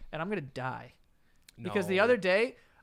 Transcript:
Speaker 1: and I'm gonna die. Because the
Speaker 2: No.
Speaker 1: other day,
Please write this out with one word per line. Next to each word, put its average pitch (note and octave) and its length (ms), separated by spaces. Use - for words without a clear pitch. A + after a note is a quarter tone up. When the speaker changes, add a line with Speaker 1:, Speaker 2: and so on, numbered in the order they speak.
Speaker 1:
and D3+ 100
I'm F3 80
gonna G#3 120
die. B2+ 540
Because G3 240
the F#3 120
Speaker 2:
No. G3+ 60
Speaker 1:
other B3 120
day, G3 400